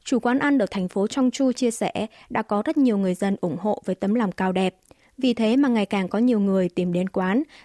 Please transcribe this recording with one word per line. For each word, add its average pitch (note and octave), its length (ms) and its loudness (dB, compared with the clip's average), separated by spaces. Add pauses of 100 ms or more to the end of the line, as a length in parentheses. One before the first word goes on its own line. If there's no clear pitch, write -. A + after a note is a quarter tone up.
Chủ B3 160 0
quán B3 200 0
ăn C#4+ 180 2
ở G#3 140 2
thành F#3 160 -4
phố G3 180 -2
Cheongju B3+ 460 0
chia A#3+ 200 0
sẻ G#3 360 -4 (220)
đã A3+ 120 -4
có G#3 240 -2
rất D#4 120 -2
nhiều B3 200 4
người F#3 180 0
dân G3 260 0
ủng E3+ 160 -2
hộ G3+ 280 -4
với F#3 100 -4
tấm G3 180 -2
lòng A3 180 0
cao F#3 200 -2
đẹp. F#3 240 0 (420)
Vì B3+ 160 2
thế A3+ 240 2
mà C#4 120 4
ngày A3 160 2
càng G3 220 -2
có G3+ 120 -2
nhiều A#3 200 4
người F#3+ 300 2
tìm F3+ 240 -2
đến F3+ 160 -2
quán G3 340 0 (220)